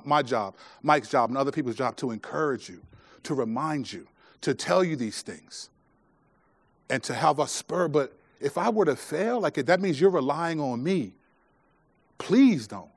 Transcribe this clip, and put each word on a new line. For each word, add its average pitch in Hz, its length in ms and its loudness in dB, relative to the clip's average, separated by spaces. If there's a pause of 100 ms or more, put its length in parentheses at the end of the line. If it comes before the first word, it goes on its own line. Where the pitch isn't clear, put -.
my 147 160 4
job, 117 340 -2 (260)
Mike's 151 280 4
job, 120 200 2
and 123 80 -4
other 135 140 0
people's 127 240 -4
job 123 220 -2
to 127 140 -6
encourage 135 580 -4
you, 90 100 -18 (440)
to - 100 -6
remind 131 580 -2
you, 90 160 -14 (320)
to 147 140 -2
tell 175 280 2
you 165 140 0
these 117 280 -6
things, - 460 -16 (1200)
and 127 140 -2
to - 100 -6
have 151 280 2
us 139 100 -2
spur. 170 380 -2
But 139 240 0 (260)
if - 180 -2
I 190 120 0
were 214 160 2
to 143 100 2
fail, 214 460 -2
like, 156 140 0
that 165 260 2
means 175 180 0
you're 185 100 6
relying 160 520 0
on 123 200 -2
me. 151 340 -2 (1000)
Please 202 480 4
don't. 98 320 -14